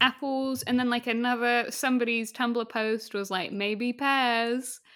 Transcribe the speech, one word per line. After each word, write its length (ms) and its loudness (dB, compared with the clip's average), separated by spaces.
apples, 640 2
and 160 2
then, 100 2
like, 180 -2
another, 640 2
somebody's 600 0
Tumblr 380 -2
post 440 -2
was 160 -4
like, 220 -4
"Maybe 400 -2
pears." 880 0